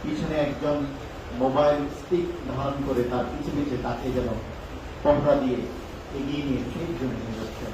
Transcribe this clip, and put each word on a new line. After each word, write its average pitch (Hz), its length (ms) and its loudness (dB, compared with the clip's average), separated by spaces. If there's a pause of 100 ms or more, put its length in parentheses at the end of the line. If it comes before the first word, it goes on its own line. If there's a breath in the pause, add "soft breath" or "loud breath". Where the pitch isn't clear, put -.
পিছনে 151 360 0
একজন 147 460 2 (540)
মোবাইল 147 360 6
স্টিক 170 500 0 (320)
ধারণ 139 160 0 (140)
করে 123 160 4
তার 120 200 2
পিছু - 320 -4
পিছে 131 280 0
তাকে - 280 -2
যেন 120 160 2 (760)
পহরা 147 320 6
দিয়ে 127 200 2 (600)
এগিয়ে 143 300 -2
নিয়ে 127 120 2
সেই - 440 -2
জন্য 131 100 0
নিয়ে 110 280 -6
যাচ্ছে। 113 340 -6